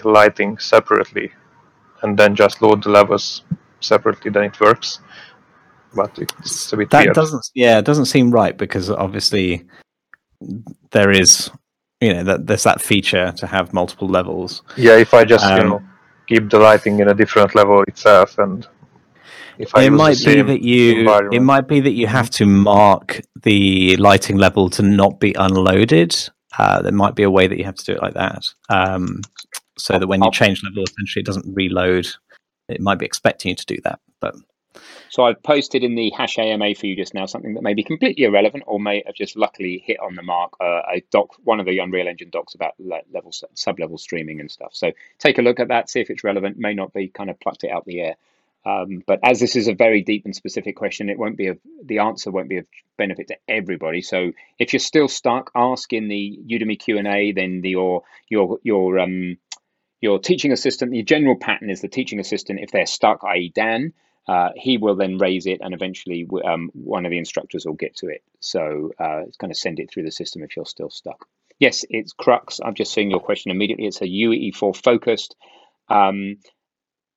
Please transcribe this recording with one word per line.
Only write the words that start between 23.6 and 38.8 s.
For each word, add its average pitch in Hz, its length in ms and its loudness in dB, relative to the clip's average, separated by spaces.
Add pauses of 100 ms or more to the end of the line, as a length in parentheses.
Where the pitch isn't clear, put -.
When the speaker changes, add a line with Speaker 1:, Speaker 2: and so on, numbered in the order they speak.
Speaker 2:
lighting 98 400 4
level 95 320 4
to 104 140 -2
not 98 360 4
be 104 140 2
unloaded. 95 840 2 (420)
Uh, 50 260 2
there 95 100 -2
might 101 220 0
be 104 80 0
a 98 80 4
way 95 160 4
that 95 100 -4
you 87 80 -6
have 98 100 -10
to - 80 -18
do 98 100 -8
it - 80 -6
like 95 120 -6
that, - 320 -6 (240)
um, 95 520 -2 (560)
so - 200 -2
that 95 100 -2
when 95 140 2
you 113 40 4
Speaker 3:
I'll 113 60 2
Speaker 2:
change 101 320 0
level, 98 200 -8
essentially 98 380 -8
it 98 40 -8
doesn't 98 300 -8
reload. 92 520 0 (600)
It - 100 -10
might 98 200 -2
be - 80 -8
expecting - 420 -4
you 92 60 -6
to - 100 -16
do - 200 -8
that, - 140 -8 (220)
but - 140 -8 (720)
Speaker 3:
So - 160 0
I've 117 160 0
posted 139 420 -2
in 120 120 -2
the 113 160 -4
hash - 260 -8
A 117 60 -2
M 110 180 -4
A 104 140 -2
for - 100 -14
you 98 100 -6
just 92 180 -10
now 95 120 -8
something 104 300 -12
that - 80 -12
may 104 100 -2
be 104 100 -4
completely 160 420 -4
irrelevant 104 420 0
or 107 120 -6
may 101 260 -6